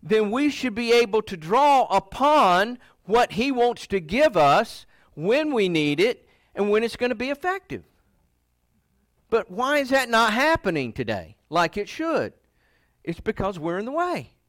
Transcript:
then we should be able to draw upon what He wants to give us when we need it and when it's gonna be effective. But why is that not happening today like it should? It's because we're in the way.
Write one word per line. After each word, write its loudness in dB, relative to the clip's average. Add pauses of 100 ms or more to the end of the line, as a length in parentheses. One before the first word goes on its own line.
then 0
we 0
should -6
be 0
able 2
to -12
draw 4
upon 2 (260)
what 2
He 0
wants 0
to -2
give 0
us 2 (280)
when 0
we 2
need 0
it 0 (260)
and -2
when 2
it's -4
gonna -2
be -6
effective. -6 (1500)
But -2
why -2
is -2
that 0
not 4
happening 0
today -6 (120)
like 0
it -8
should? -4 (680)
It's -10
because -6
we're -4
in -8
the -10
way. -4 (160)